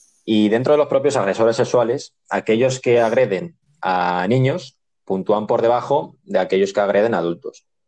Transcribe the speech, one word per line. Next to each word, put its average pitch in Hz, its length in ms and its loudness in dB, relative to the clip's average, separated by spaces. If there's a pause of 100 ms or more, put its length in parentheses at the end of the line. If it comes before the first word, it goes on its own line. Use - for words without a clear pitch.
(240)
Y 107 240 2
dentro 123 240 2
de 147 60 4
los 143 100 0
propios 135 280 0
agresores 107 400 0
sexuales, 123 580 -2 (140)
aquellos 117 520 0
que 120 200 2
agreden 110 560 0 (240)
a 90 480 -2
niños 131 500 -2 (260)
puntúan 104 420 -2
por 113 160 0
debajo - 640 0
de 95 160 -2
aquellos 95 320 0
que 104 80 -2
agreden 101 340 0
a 90 40 -2
adultos, - 480 -8 (220)